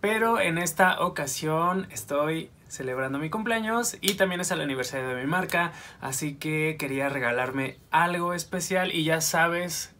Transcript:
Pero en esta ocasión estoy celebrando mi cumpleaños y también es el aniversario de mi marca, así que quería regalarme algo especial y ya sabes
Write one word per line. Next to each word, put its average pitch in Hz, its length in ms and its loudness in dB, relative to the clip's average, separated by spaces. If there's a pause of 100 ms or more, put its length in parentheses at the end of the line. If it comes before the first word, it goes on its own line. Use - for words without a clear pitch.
Pero 220 380 2
en 170 200 2
esta 180 400 4
ocasión 170 880 0
estoy 156 640 -2 (160)
celebrando 131 500 -4
mi 156 140 -4
cumpleaños 226 720 -2
y - 120 4
también 185 260 2
es 180 120 -2
el 160 100 0
aniversario 131 460 -2
de 127 80 -2
mi 127 100 -4
marca, 170 480 0 (260)
así 139 360 -4
que 156 420 -2
quería 139 320 -2
regalarme 127 720 -2 (100)
algo 175 460 2
especial 180 580 -2
y 165 100 2
ya 160 160 2
sabes 170 800 0